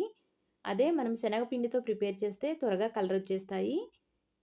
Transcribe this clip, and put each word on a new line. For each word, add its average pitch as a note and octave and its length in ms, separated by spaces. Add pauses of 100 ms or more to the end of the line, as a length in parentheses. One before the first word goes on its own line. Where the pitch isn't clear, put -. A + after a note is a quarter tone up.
(640)
అదే G3+ 260
మనం B3 240
శనగపిండితో A#3+ 640
ప్రిపేర్ G#3 380
చేస్తే G#3 360
త్వరగా A3 340
కలర్ G3 280
వచ్చేస్తాయి. F#3+ 600 (680)